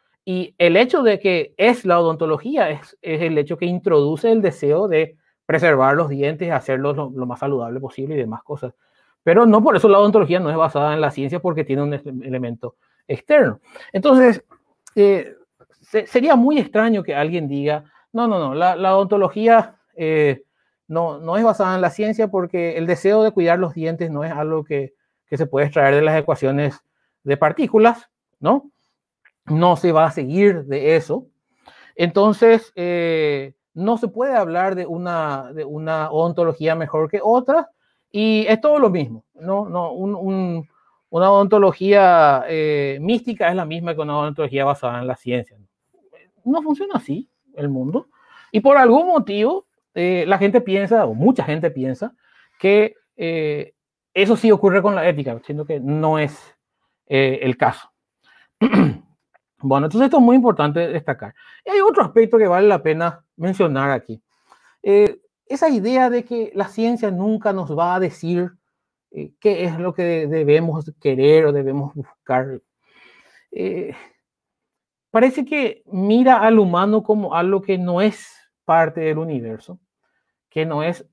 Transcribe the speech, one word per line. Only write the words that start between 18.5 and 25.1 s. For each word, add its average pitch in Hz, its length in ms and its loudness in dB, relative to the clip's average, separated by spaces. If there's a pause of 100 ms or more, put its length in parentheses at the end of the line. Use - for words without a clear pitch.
la, 175 220 0
la 190 180 0
odontología, 208 800 2 (200)
eh, 156 480 0 (440)
no, 160 320 -6
no 165 160 -6
es 214 80 0
basada 202 320 0
en 190 60 -2
la 175 80 0
ciencia 214 400 -4
porque 175 480 -4
el 165 100 -6
deseo 196 360 0
de 220 80 2
cuidar 170 280 0
los 175 140 -4
dientes 165 360 -6
no 147 140 -6
es 165 80 -8
algo 151 320 -4
que, 139 300 -6 (320)